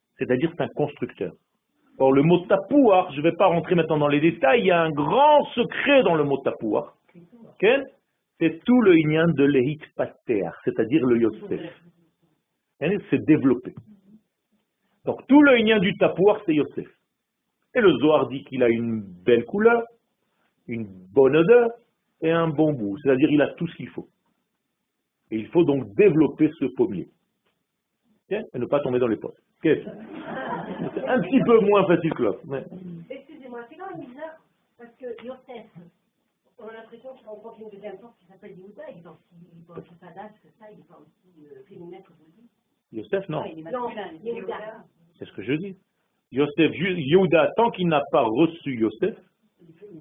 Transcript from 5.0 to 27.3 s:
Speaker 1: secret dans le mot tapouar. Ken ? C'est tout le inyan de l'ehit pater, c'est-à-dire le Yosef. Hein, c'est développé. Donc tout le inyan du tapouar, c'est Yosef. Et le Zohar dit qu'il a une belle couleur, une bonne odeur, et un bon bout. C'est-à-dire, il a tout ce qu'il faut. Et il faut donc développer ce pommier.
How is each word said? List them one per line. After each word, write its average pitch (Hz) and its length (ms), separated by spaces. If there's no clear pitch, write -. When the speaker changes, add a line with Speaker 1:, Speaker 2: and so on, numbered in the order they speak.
Speaker 1:
secret 254 480
dans 180 120
le 151 100
mot 139 140
tapouar. - 560
Ken ? 269 260
C'est 160 260
tout 247 180
le 185 160
inyan 156 300
de 139 160
l'ehit 143 360
pater, 110 540
c'est-à-dire 113 420
le 117 120
Yosef. - 420
Hein, 180 180
c'est 127 140
développé. 139 500
Donc - 240
tout 285 120
le 277 180
inyan 220 200
du 190 180
tapouar, 196 480
c'est 165 100
Yosef. - 340
Et 202 60
le 190 180
Zohar 139 300
dit 131 160
qu'il 127 180
a 120 60
une 117 340
belle 117 200
couleur, 226 380
une 113 200
bonne 135 220
odeur, 233 340
et 160 80
un 165 180
bon 151 240
bout. 101 260
C'est-à-dire, 139 320
il 147 120
a 120 120
tout 170 140
ce - 80
qu'il - 120
faut. - 200
Et 110 60
il 107 120
faut 170 160
donc 139 300
développer 156 640
ce 135 80
pommier. 98 320